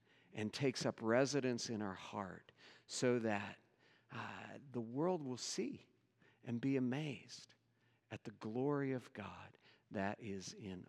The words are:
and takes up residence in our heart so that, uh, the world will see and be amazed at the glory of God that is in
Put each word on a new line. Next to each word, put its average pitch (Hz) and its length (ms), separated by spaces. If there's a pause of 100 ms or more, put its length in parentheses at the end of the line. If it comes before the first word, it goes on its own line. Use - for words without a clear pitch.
(360)
and 107 160
takes 139 320
up 123 160
residence 123 680
in 113 100
our 101 140
heart 92 580 (360)
so 123 320
that, 101 380 (540)
uh, 127 60 (540)
the 123 100
world 151 420
will 127 140
see - 480 (600)
and 117 120
be 135 160
amazed 127 800 (580)
at - 120
the 113 160
glory 135 540
of 123 200
God 101 140 (640)
that 101 280
is 98 400
in 95 300